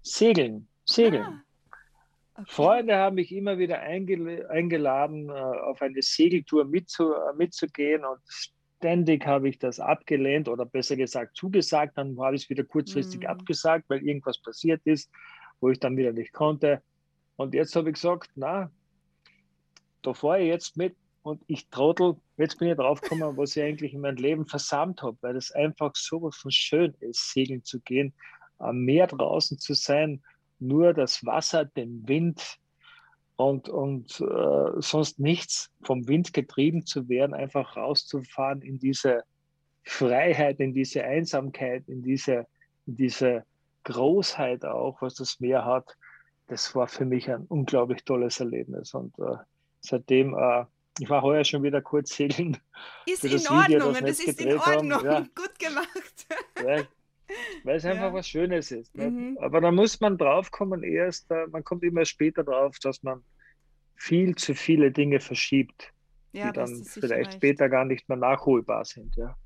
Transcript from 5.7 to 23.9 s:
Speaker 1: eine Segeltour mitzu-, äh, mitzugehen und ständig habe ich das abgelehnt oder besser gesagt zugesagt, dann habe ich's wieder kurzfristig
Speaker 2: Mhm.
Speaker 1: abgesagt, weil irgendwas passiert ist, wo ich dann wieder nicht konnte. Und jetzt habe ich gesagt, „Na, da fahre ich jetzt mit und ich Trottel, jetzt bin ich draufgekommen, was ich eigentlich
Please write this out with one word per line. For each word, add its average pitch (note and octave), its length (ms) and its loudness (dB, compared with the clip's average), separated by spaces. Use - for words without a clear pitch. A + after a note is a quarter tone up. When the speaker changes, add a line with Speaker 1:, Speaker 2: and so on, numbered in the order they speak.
Speaker 1:
eine C3+ 220 -4
Segeltour D#3 640 4
mitzu-, D#3+ 500 0
äh, D3+ 220 -2
mitzugehen D3+ 680 0
und C3 220 -8
ständig E3 1000 0
habe C#3 220 2
ich C3 100 -4
das B2+ 220 -4
abgelehnt C#3+ 680 0
oder A#2+ 180 -2
besser C3 300 -2
gesagt B2 400 -4
zugesagt, E3 600 0
dann C#3 240 -6
habe C3+ 160 0
ich's - 140 -8
wieder C3+ 140 -2
kurzfristig C#3+ 580 -4
Speaker 2:
Mhm. - 60 -6
Speaker 1:
abgesagt, E3 600 0
weil C#3 180 -2
irgendwas C#3 360 -4
passiert D#3+ 420 -2
ist, D#3 260 0
wo B2+ 100 4
ich B2+ 80 0
dann C3 180 -2
wieder B2+ 160 2
nicht A2+ 200 -8
konnte. D3+ 500 2
Und C3+ 180 -6
jetzt D3+ 220 0
habe D#3+ 140 0
ich D3+ 40 -6
gesagt, F3 400 -2
„Na, E3 360 -4
da C3 100 -4
fahre E3+ 300 2
ich E3+ 60 2
jetzt E3+ 280 -2
mit F3+ 200 -2
und D3+ 240 -10
ich - 240 -8
Trottel, E3+ 460 2
jetzt D#3 220 -2
bin E3+ 100 2
ich E3 80 2
draufgekommen, D3 600 -2
was C#3+ 180 -2
ich D3+ 60 0
eigentlich D3 320 -4